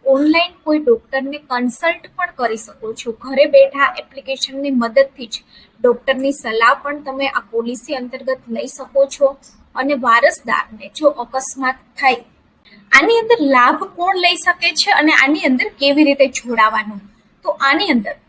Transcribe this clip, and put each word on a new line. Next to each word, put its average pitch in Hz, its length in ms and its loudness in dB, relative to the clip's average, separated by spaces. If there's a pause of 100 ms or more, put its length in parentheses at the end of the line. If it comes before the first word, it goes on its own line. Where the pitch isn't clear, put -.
ઓનલાઈન 302 500 2 (100)
કોઈ 302 220 0
ડોક્ટરને 269 520 -2 (120)
કન્સલ્ટ 247 540 -2 (120)
પણ 349 220 -6
કરી 233 180 -2
શકો - 360 -10
છો. 233 200 -10 (120)
ઘરે 269 200 2 (100)
બેઠા 269 360 4 (120)
એપ્લિકેશનની 269 680 -8
મદદથી 247 560 0
જ - 100 -16 (460)
ડોક્ટરની 262 500 0
સલાહ 233 500 2
પણ 285 240 -8
તમે 269 220 -4
આ - 240 -6
પોલિસી 240 480 -6
અંતર્ગત 254 420 -8 (140)
લઈ 233 100 -8
શકો 277 400 -2
છો. 277 300 0 (440)
અને 285 140 0
વારસદારને 233 1000 0
જો 302 120 2 (140)
અકસ્માત 262 560 -4 (220)
થાય, 262 200 2 (720)
આની 440 300 4
અંદર 453 160 2 (160)
લાભ 254 260 4 (160)
કોણ 359 300 -2
લઈ 349 180 2
શકે 349 240 0 (140)
છે 403 80 0
અને 302 240 2
આની 294 340 2
અંદર 254 200 0 (120)
કેવી 285 300 4
રીતે 277 160 4 (120)
જોડાવાનું? 220 600 -2 (440)
તો 302 120 -4 (140)
આની 339 260 0
અંદર 202 180 -4 (140)